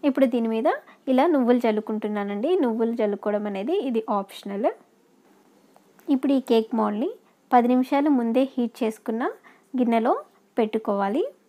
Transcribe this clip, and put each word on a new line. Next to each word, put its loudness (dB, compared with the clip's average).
ఇప్పుడు 4
దీని 0
మీద 0
ఇలా 4
నువ్వులు 4
జల్లుకుంటున్నానండి. -2
నువ్వులు 0
జల్లుకోవడం -2
అనేది -4
ఇది -2
ఆప్షనల్. -4
ఇప్పుడు 0
ఈ 2
కేక్ 2
మౌల్డ్‌ని -2
పది 6
నిమిషాలు 2
ముందే 2
హీట్ -4
చేసుకున్న -4
గిన్నెలో 2
పెట్టుకోవాలి. -2